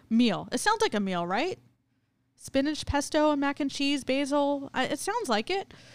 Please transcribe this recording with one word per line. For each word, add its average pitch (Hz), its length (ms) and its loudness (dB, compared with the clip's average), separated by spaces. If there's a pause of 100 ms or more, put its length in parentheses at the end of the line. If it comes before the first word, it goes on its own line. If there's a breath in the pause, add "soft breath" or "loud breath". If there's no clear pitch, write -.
meal. 214 420 2
It 247 80 -2
sounds 427 220 2
like 427 120 2
a 208 60 0
meal, 180 260 -2
right? 254 320 -2 (800)
Spinach, 285 500 -2
pesto, 302 460 2
and 285 80 2
mac 277 200 -2
and 285 120 -2
cheese, 277 320 0
basil. 285 680 0
I, 254 120 -2
it - 140 -4
sounds 440 300 -2
like 220 200 0
it. 381 240 -4 (220 loud breath)